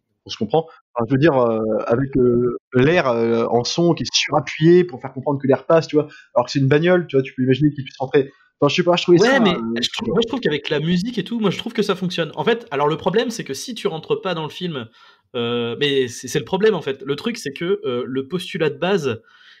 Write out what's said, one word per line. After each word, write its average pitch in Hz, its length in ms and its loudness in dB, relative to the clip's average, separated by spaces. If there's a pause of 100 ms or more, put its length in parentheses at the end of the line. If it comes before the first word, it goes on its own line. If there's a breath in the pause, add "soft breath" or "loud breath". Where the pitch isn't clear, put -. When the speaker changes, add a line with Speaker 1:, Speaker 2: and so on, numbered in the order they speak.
(260)
Speaker 1:
On - 40 -20
se - 80 -12
comprend. 156 320 -2 (260 loud breath)
Enfin, 117 140 -4
je 135 60 0
veux 131 40 2
dire, 147 160 4
euh, 117 240 2 (260)
avec, 135 300 -2
euh, 123 400 2 (200)
l'air, 143 340 2
euh, 117 400 2
en 120 160 0
son 170 280 2
qui 156 100 -4
est - 120 -6
surappuyé 165 720 4
pour 131 160 -12
faire 131 100 -12
comprendre 139 260 -2
que 135 100 -4
l'air 131 180 4
passe, 165 200 4
tu - 120 2
vois. 147 100 2 (260 loud breath)
Alors 120 120 2
que - 80 -12
c'est 143 60 0
une 135 100 4
bagnole, 170 380 4
tu 135 100 0
vois, 135 60 2
tu 135 120 -8
peux 131 80 0
imaginer 131 280 4
qu'il 135 120 -8
puisse - 140 -16
rentrer. 135 340 0 (300 soft breath)
Enfin, 143 80 4
je 139 60 -4
sais 185 80 2
pas, 175 120 4
je 175 80 -2
trouvais 175 160 6
Speaker 2:
Ouais, 214 80 4
Speaker 1:
ça, 269 140 4
Speaker 2:
mais 190 120 4
Speaker 1:
euh, 117 280 -4
Speaker 2:
je - 100 -4
trouve, 233 160 -8
moi, 214 160 0
je 226 60 -4
trouve 262 100 -4
qu'avec 151 300 -2
la 151 100 0
musique 180 380 -2
et 190 80 -4
tout, 233 160 -6
moi, 202 80 2
je - 80 -4
trouve - 160 -10
que 226 80 -2
ça 202 120 0
fonctionne. 170 420 -4
En 151 100 -4
fait, - 260 -2
alors, 143 160 0
le 156 80 0
problème, 220 360 0
c'est 190 120 -8
que 135 100 -8
si 226 220 -10
tu - 120 -6
rentres 156 340 -4
pas 185 120 -4
dans 160 100 -6
le 147 60 -6
film, 147 380 -8 (480 soft breath)
euh, 117 420 -2
mais 139 300 0
c'est, 120 220 -12
c'est 156 100 -2
le 123 60 -10
problème, 208 280 2
en 165 80 -2
fait. 135 200 -6
Le 143 160 -4
truc, 233 200 -6
c'est - 140 -8
que, 196 320 -4
euh, 123 240 -4
le 131 220 -6
postulat 165 400 -2
de 139 80 -10
base 156 440 -2 (400 soft breath)